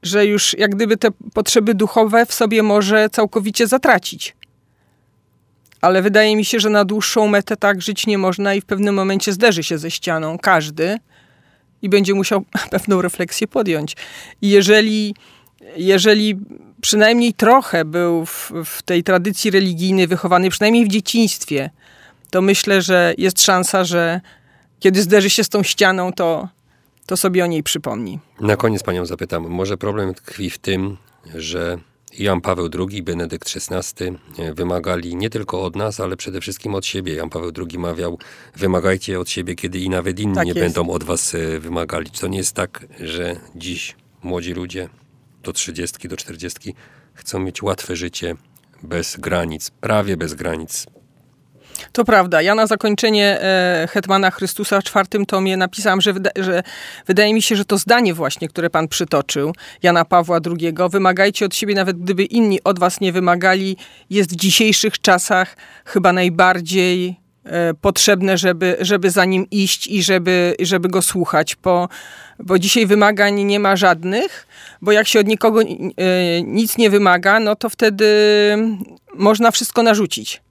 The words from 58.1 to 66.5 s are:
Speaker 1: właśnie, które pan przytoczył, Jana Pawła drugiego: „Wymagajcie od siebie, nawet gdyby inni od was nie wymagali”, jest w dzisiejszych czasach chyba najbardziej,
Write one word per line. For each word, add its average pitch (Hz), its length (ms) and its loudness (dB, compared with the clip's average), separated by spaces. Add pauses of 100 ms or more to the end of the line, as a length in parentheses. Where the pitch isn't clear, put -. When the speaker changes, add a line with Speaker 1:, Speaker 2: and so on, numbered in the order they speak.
Speaker 1:
właśnie, 160 340 -6
które 165 220 -4
pan 160 180 -2
przytoczył, 151 680 -2 (300)
Jana 175 220 4
Pawła 175 340 2
drugiego: 170 500 -2
„Wymagajcie 190 560 2
od 185 100 -4
siebie, 208 200 -2
nawet 185 240 -2
gdyby 180 260 -2
inni 220 380 2
od 185 160 0
was 180 220 0
nie 185 100 0
wymagali”, 185 680 0 (320)
jest 185 220 0
w 180 40 -8
dzisiejszych 202 640 2
czasach 185 580 2 (280)
chyba 180 280 2
najbardziej, 180 1080 2 (260)